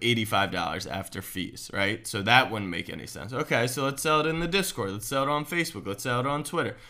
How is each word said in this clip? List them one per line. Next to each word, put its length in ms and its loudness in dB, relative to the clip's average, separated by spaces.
eighty-five 500 4
dollars 340 -2
after 360 -6
fees, 520 -8
right? 320 0
So 180 -4
that 280 6
wouldn't 180 -2
make 200 -4
any 180 -10
sense. 240 -10
Okay, 360 2
so 180 -2
let's 160 -2
sell 180 4
it 80 2
in 140 0
the 80 0
Discord. 420 0
Let's 160 -6
sell 160 2
it 60 2
on 160 0
Facebook. 420 -4
Let's 160 -4
sell 160 2
it 80 2
on 160 0
Twitter. 320 -2